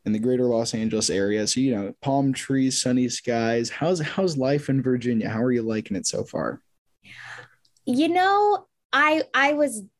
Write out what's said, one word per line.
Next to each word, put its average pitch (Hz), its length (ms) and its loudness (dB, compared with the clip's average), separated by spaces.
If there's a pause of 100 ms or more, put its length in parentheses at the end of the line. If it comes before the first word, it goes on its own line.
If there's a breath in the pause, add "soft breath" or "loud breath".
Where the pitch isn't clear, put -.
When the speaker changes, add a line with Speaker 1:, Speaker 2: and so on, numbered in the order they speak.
Speaker 1:
In 107 80 0
the 107 80 0
greater 127 240 2
Los 117 300 0
Angeles 110 360 0
area. 101 360 0
So, - 140 -2
you 131 140 2
know, 101 260 -6
palm 139 320 0
trees, 131 480 -2
sunny 127 280 2
skies. 117 640 -2
How's, 170 300 -2
how's 165 360 -2
life 139 320 0
in 135 140 2
Virginia? 120 480 0
How 110 120 -2
are 127 100 2
you 120 100 0
liking 107 340 -2
it 85 100 -6
so 98 160 -4
far? - 380 -6 (1300 loud breath)
Speaker 2:
You 262 220 2
know, 392 580 2 (260)
I, 302 300 2 (120)
I 277 200 4
was 262 280 0 (180)